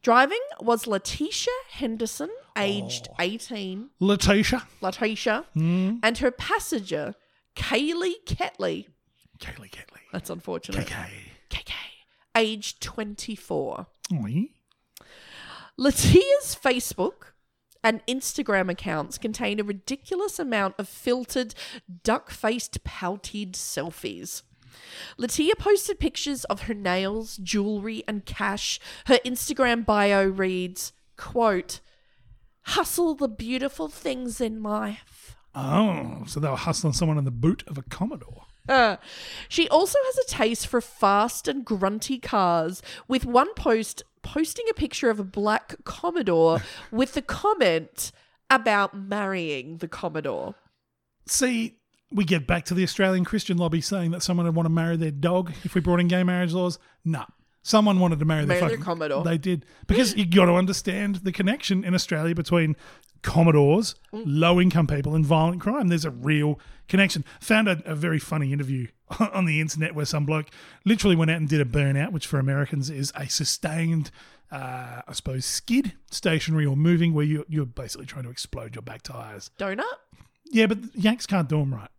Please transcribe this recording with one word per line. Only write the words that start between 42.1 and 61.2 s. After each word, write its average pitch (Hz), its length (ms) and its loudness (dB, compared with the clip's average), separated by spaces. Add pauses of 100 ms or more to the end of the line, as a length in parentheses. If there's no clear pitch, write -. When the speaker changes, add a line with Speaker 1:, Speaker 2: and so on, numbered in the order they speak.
Speaker 1:
cars, 180 640 0 (260)
with 254 160 0
one 254 300 4
post - 480 0 (180)
posting 320 480 -4
a 440 60 0
picture - 340 -2
of 214 100 2
a 202 60 -4
black 208 600 -2
Commodore 175 760 2 (160)
<laughs> - 160 -18
with 254 220 0
the 294 80 -2
comment 220 880 0 (380)
about 220 440 4
marrying 185 840 -6
the 160 100 -8
Commodore. 147 680 -6 (720)
Speaker 2:
See, 240 500 0 (340)
we 202 140 0
get 156 220 0
back 170 200 0
to 180 80 -2
the 185 80 2
Australian 185 420 2
Christian 190 320 -2
lobby 170 240 2
saying 175 300 -2
that 170 120 -4
someone 175 240 2
would 165 80 2
want 165 120 2
to 160 40 2
marry 165 260 2
their 160 140 0
dog 170 420 0 (120)
if - 100 -6
we 180 60 4
brought 175 200 4
in 180 80 4
gay 180 140 4
marriage 180 300 2
laws. 180 260 0 (260)
Nah. 151 220 -2 (360)
Someone 208 380 6
wanted 165 180 4
to 151 60 0
marry 156 200 2
their 143 40 0
Speaker 1:
Marry 180 120 2
their 165 100 4
Speaker 2:
fucking 147 140 -2
Speaker 1:
Commodore. 160 400 -2
Speaker 2:
They 165 140 0
did. 165 260 -2 (220)
Because 233 300 4
you 208 100 2
gotta 175 280 8
understand 190 600 0
the 185 160 -2